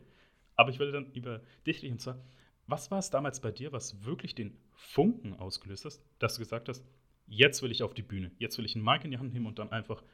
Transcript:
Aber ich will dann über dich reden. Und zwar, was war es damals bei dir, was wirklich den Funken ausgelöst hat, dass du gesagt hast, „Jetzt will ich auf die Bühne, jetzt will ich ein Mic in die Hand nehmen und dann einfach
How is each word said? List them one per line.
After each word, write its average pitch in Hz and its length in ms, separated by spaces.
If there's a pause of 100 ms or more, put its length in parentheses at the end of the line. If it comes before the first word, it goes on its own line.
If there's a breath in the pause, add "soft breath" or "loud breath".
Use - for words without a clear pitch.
(540 soft breath)
Aber 120 160
ich 123 80
will 143 140
dann 143 200
über 123 280 (260 soft breath)
dich 160 160
reden. 131 120
Und 113 60
zwar, 127 180 (480 loud breath)
was - 240
war 196 80
es 185 100
damals 135 320
bei 113 100
dir, 131 220
was 104 320
wirklich 160 300
den 104 200 (200)
Funken 147 600
ausgelöst 95 520
hat, 147 120 (200)
dass 113 160
du - 60
gesagt 113 280
hast, 127 160 (420)
„Jetzt 127 360
will 127 80
ich 110 120
auf 104 120
die 107 80
Bühne, 95 360
jetzt 113 200
will 113 80
ich 107 100
ein 107 80
Mic 131 180
in 160 80
die 127 80
Hand 127 140
nehmen 120 140
und 107 120
dann 107 140
einfach 110 300 (120)